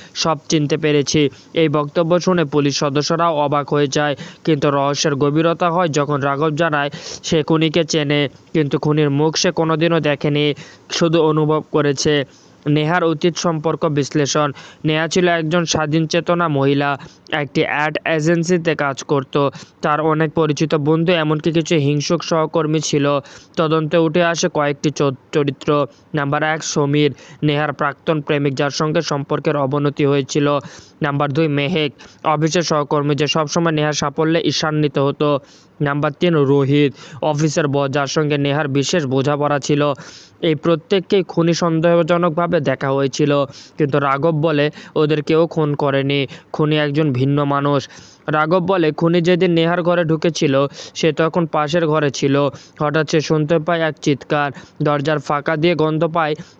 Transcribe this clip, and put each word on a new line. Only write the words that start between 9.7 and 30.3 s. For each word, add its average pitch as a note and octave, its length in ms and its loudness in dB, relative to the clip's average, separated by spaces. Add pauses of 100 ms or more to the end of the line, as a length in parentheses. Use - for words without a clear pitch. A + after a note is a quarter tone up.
দেখেনি, D3 540 0 (360)
শুধু E3+ 300 2
অনুভব D#3 420 2 (100)
করেছে। D3 520 0 (420)
নেহার D3+ 380 2
অতীত E3 320 0
সম্পর্ক D#3+ 500 -2
বিশ্লেষণ। C#3+ 680 0 (320)
নেহা D#3 240 0
ছিল F3+ 200 2
একজন E3+ 360 0
স্বাধীন D#3 420 0
চেতনা E3+ 420 0
মহিলা, C#3 500 0 (340)
একটি D3+ 320 -2
অ্যাড D3+ 400 -2
এজেন্সিতে E3 720 0
কাজ C#3 280 -4
করত। C#3 480 0 (320)
তার D3+ 180 0
অনেক D#3 320 0
পরিচিত D#3 420 0
বন্ধু, D#3+ 380 2
এমনকি D#3 400 0
কিছু E3 240 0
হিংসুক D3 460 0
সহকর্মী D#3 580 0
ছিল। C#3+ 400 0 (360)
তদন্তে D#3+ 400 0
উঠে E3 280 2
আসে E3+ 300 0
কয়েকটি D3 360 0
চ-, C#3 240 -2 (180)
চরিত্র। D3 540 0 (280)
নাম্বার D3 280 -2
এক, D#3 220 -2
সমীর, D3 500 0 (280)
নেহার D3 300 0
প্রাক্তন D3+ 480 -2
প্রেমিক, C#3+ 340 0
যার C#3+ 160 0
সঙ্গে D#3 300 -2
সম্পর্কের D3 560 -4
অবনতি C#3+ 480 0
হয়েছিল। C#3+ 540 2 (440)